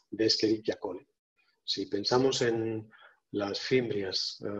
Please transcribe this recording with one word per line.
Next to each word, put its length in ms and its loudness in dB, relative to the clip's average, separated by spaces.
de 160 0
Escherichia 540 2
coli. 260 -8
Si 220 -6
pensamos 560 2
en 480 0
las 280 -2
fimbrias, 840 0
eh, 60 -6